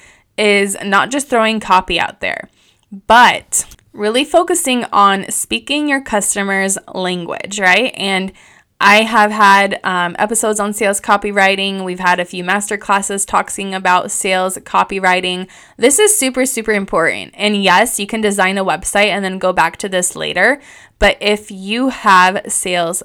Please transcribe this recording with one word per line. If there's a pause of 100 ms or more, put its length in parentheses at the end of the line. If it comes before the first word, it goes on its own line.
(360)
is
not
just
throwing
copy
out
there, (560)
but (260)
really
focusing
on
speaking
your
customer's (160)
language,
right?
And (500)
I
have
had,
um,
episodes
on
sales
copywriting.
We've
had
a
few
master
classes
talking
about
sales
copywriting. (260)
This
is
super,
super
important.
And
yes,
you
can
design
a
website
and
then
go
back
to
this
later. (380)
But
if
you
have
sales